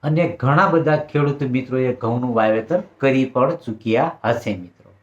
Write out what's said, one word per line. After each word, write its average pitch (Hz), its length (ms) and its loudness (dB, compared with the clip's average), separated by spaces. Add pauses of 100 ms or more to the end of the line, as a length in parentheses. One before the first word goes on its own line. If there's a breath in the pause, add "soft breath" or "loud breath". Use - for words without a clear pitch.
અને 151 180 0 (220)
ઘણા 151 320 4
બધા 156 240 2 (140)
ખેડૂત 143 420 0
મિત્રોએ 127 320 0 (160)
ઘઉંનું 120 380 -2
વાવેતર 113 420 0 (160)
કરી 131 340 2
પણ 127 300 2
ચૂક્યા 117 480 -2 (240)
હશે 113 240 -6
મિત્રો. - 300 -20 (140)